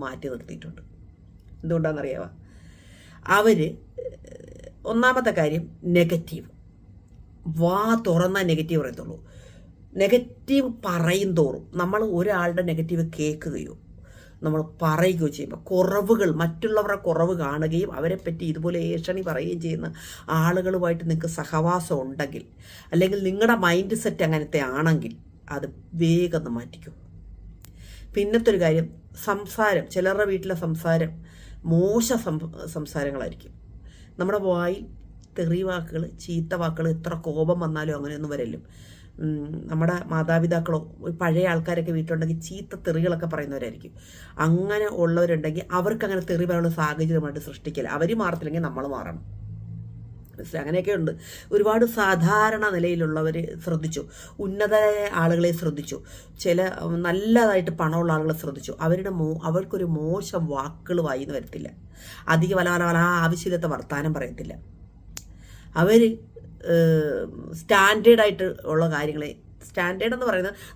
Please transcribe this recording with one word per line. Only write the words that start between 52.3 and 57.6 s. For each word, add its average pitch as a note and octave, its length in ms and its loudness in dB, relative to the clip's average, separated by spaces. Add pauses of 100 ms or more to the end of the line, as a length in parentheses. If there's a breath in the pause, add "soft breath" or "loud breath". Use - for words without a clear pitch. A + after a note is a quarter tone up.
നിലയിലുള്ളവരെ E3 720 0 (220)
ശ്രദ്ധിച്ചു, D#3+ 380 -2 (360 loud breath)
ഉന്നതരായ G#3 580 2 (160)
ആളുകളെ E3+ 400 4
ശ്രദ്ധിച്ചു, D#3+ 460 -6 (400 loud breath)
ചില, F3 200 2 (240)
ഉം, E3 180 -2
നല്ലതായിട്ട് G3 680 4